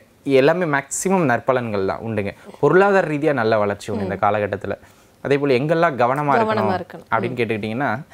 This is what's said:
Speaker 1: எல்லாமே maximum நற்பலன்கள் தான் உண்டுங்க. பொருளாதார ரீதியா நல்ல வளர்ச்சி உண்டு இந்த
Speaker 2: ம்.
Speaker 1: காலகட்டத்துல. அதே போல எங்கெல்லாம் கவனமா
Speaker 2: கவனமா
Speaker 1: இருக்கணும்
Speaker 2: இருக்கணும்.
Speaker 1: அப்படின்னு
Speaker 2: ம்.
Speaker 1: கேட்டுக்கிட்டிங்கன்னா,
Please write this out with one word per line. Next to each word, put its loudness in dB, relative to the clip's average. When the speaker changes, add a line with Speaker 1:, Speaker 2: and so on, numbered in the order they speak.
Speaker 1:
எல்லாமே 4
maximum 0
நற்பலன்கள் 0
தான் -4
உண்டுங்க. -4
பொருளாதார 4
ரீதியா 0
நல்ல 0
வளர்ச்சி -4
உண்டு -4
இந்த -4
Speaker 2:
ம். 2
Speaker 1:
காலகட்டத்துல. -2
அதே 0
போல 2
எங்கெல்லாம் 0
கவனமா 0
Speaker 2:
கவனமா 0
Speaker 1:
இருக்கணும் -2
Speaker 2:
இருக்கணும். -18
Speaker 1:
அப்படின்னு 0
Speaker 2:
ம். -6
Speaker 1:
கேட்டுக்கிட்டிங்கன்னா, -2